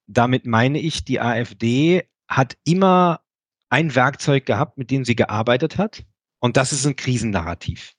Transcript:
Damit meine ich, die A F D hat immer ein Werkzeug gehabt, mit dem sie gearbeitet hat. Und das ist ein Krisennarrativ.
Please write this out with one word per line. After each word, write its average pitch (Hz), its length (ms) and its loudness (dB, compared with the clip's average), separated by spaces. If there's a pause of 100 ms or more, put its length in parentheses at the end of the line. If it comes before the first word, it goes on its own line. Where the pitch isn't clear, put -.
Damit 120 400 0
meine 123 340 0
ich, 156 240 -6
die 117 160 -4
A 117 160 -2
F 113 180 -6
D 131 500 0 (220)
hat - 380 0
immer 180 560 4 (480)
ein 143 260 0
Werkzeug 135 520 0
gehabt, 123 320 -2
mit 127 120 -8
dem 135 140 -2
sie 120 100 0
gearbeitet 120 640 0
hat. - 280 -4 (360)
Und 120 160 2
das 131 160 2
ist 135 140 -2
ein 143 80 0
Krisennarrativ. 98 1040 -4